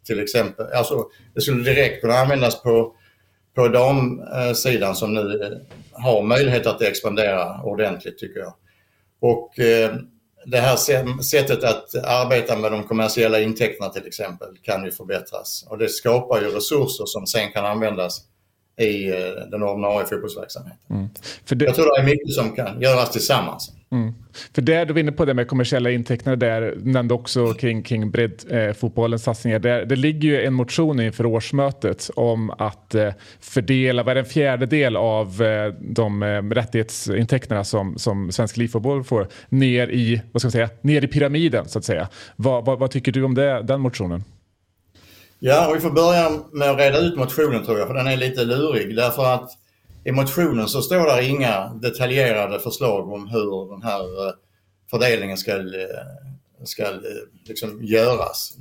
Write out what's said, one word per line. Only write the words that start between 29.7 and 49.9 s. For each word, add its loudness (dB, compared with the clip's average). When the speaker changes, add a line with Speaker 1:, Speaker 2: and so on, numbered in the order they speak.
Speaker 2:
det 0
ligger 2
ju 2
en 0
motion 0
inför 0
årsmötet 0
om 0
att, -6
eh, 2
fördela, 0
vad 0
är 2
det, 2
en -4
fjärdedel 2
av, 0
eh, 0
de, 0
eh, 0
rättighetsintäkterna 0
som, -2
som -2
svensk -2
elitfotboll -2
får 0
ner 2
i, 0
vad 0
ska -2
man 0
säga, 2
ner 4
i -2
pyramiden, 2
så -6
att -6
säga. -2
Vad, 0
vad, 0
vad 0
tycker -2
du 0
om 0
det, 2
den -2
motionen? -4
Speaker 1:
Ja, 4
och 2
vi -2
får 0
börja 4
med 2
att 2
reda 4
ut 0
motionen, 0
tror 0
jag, -2
för -6
den -2
är 0
lite -2
lurig. 0
Därför 2
att -6